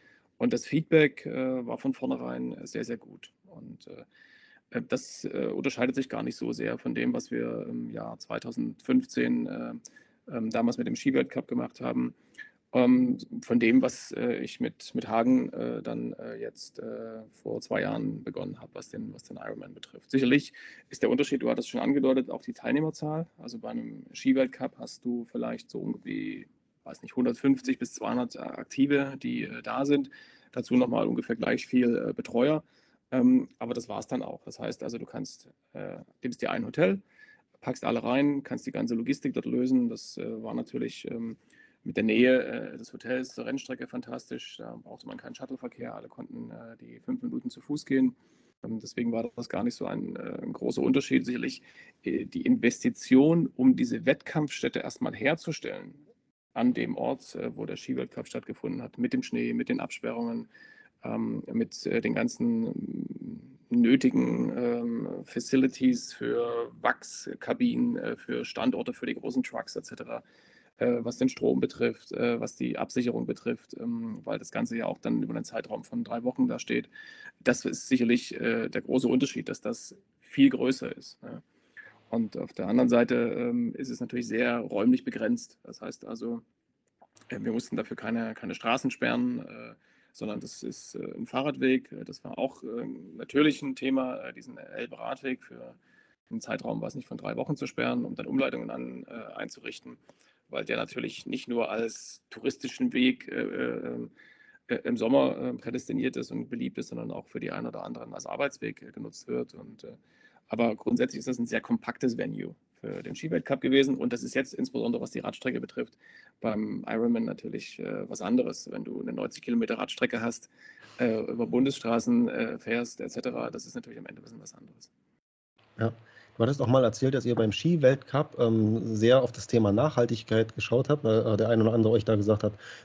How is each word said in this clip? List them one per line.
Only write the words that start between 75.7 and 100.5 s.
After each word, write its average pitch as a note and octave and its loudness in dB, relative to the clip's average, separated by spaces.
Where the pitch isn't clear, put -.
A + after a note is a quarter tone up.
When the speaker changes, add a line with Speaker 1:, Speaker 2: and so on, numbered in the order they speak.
Speaker 1:
von A#2+ -6
drei A#2 -6
Wochen B2+ 2
da A#2+ -4
steht. A#2 -4
Das - 2
ist - -6
sicherlich, B2 4
äh, A2+ 0
der - -4
große B2+ 2
Unterschied, B2+ 2
dass - -6
das - -8
viel - 6
größer B2+ 0
ist, - -20
ne? A2+ -14
Und A2+ 0
auf - -6
der - -4
anderen B2 6
Seite, A#2+ 6
ähm, A#2+ 0
ist C3 -6
es A#2 -6
natürlich A#2+ -4
sehr A#2+ 2
räumlich A2+ 4
begrenzt. - -2
Das - -18
heißt - -12
also, A#2 -6
äh, A#2+ -8
wir A2 -2
mussten A#2 -4
dafür - -4
keine, A2+ -2
keine - -8
Straßen B2 0
sperren, A#2+ 0
äh, A#2 -14
sondern G#2+ -6
das - -14
ist, - -10
äh, - -8
ein A#2 -8
Fahrradweg. C3 0
Äh, - -12
das - -16
war - -12
auch, - -4
äh, A#2 -8
natürlich D3 2
ein C3+ -6
Thema, C3 0
äh, B2 -10
diesen - -18
Elbe-Radweg A#2+ -8
für A#2+ -16
einen A2+ -6
Zeitraum, A2 -4
weiß - -6
nicht, C3+ -12
von A#2 -10
drei G#2+ -6
Wochen C3 -2
zu C3+ -6
sperren, B2 -2
um - -8
dann - -8
Umleitungen A#2 -2
an, B2 -10
äh, - -14
einzurichten, - -12
weil - -4